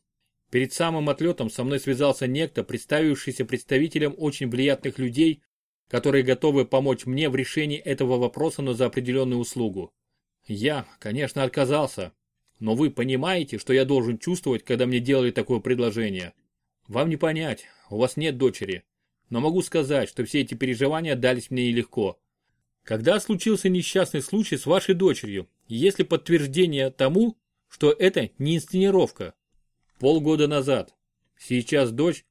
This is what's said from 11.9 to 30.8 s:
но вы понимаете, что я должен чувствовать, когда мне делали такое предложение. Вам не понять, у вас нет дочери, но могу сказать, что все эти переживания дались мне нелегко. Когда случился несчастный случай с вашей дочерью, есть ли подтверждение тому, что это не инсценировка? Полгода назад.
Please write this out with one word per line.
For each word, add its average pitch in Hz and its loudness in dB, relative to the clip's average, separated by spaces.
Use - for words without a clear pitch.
но 110 -2
вы 147 2
понимаете, 131 -2
что 127 -2
я 131 6
должен 120 2
чувствовать, 165 -2
когда 123 0
мне 123 0
делали 127 2
такое 120 0
предложение. 110 -2
Вам 131 0
не 160 0
понять, 156 -2
у 101 -8
вас 123 0
нет 147 -2
дочери, 101 -2
но 120 -4
могу 160 0
сказать, 139 0
что 120 -6
все 143 0
эти 131 -6
переживания 139 -2
дались 123 0
мне 123 0
нелегко. 113 0
Когда 131 2
случился 202 0
несчастный 180 0
случай 196 -2
с 127 -6
вашей 185 2
дочерью, 120 0
есть 143 2
ли 175 2
подтверждение 147 2
тому, 180 2
что 147 2
это 160 2
не 151 0
инсценировка? 185 2
Полгода 151 4
назад. 135 -2